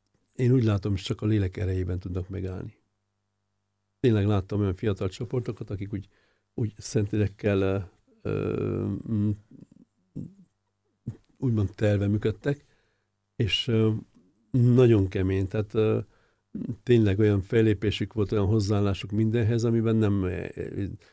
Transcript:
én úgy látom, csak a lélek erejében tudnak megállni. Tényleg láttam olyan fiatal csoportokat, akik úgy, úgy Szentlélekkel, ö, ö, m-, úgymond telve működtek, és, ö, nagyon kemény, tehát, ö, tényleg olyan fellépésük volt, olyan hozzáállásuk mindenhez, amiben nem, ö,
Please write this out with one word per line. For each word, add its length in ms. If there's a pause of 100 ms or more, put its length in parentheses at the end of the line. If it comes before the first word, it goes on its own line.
(340)
én 180
úgy 120
látom, 300
csak 260
a 60
lélek 300
erejében 420
tudnak 300
megállni. 500 (1200)
Tényleg 260
láttam 340
olyan 140
fiatal 340
csoportokat, 600
akik 220
úgy, 160 (460)
úgy 220
Szentlélekkel, 840
ö, 180 (440)
ö, 600 (220)
m-, 240 (2000)
úgymond 360
telve 320
működtek, 580 (720)
és, 320
ö, 240 (580)
nagyon 580
kemény, 400
tehát, 260
ö, 260 (840)
tényleg 360
olyan 220
fellépésük 720
volt, 200
olyan 140
hozzáállásuk 640
mindenhez, 540
amiben 320
nem, 260
ö, 600 (280)